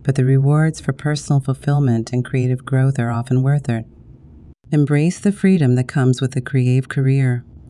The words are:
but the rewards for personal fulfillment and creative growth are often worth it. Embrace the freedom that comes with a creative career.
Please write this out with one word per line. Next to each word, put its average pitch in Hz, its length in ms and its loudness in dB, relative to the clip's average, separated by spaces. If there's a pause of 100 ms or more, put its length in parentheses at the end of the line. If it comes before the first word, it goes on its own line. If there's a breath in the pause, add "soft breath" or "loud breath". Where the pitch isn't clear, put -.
but 135 120 -2
the 131 100 0
rewards 143 560 2
for - 100 -6
personal 147 480 -2
fulfillment 131 720 -2
and 123 140 -2
creative 127 400 -4
growth 135 340 0
are 117 120 -2
often 123 320 0
worth 139 260 0
it. 113 160 -4 (880)
Embrace 147 460 2
the 202 120 0
freedom 185 440 2
that 127 120 0
comes 127 320 0
with 131 160 -4
a 131 60 -4
creative 127 480 0
career. 135 560 0 (240)